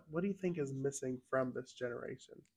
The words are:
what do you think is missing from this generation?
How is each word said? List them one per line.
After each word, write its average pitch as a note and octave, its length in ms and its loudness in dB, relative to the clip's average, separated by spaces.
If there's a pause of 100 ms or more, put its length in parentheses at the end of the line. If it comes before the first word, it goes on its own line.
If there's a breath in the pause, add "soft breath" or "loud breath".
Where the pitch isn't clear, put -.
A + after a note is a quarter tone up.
what D#3 120 0
do G3+ 60 4
you G3 60 4
think F3+ 240 0
is C3+ 160 0
missing C3+ 460 0 (100)
from C3 260 4
this B2 180 -6
generation? B2 600 -6 (240)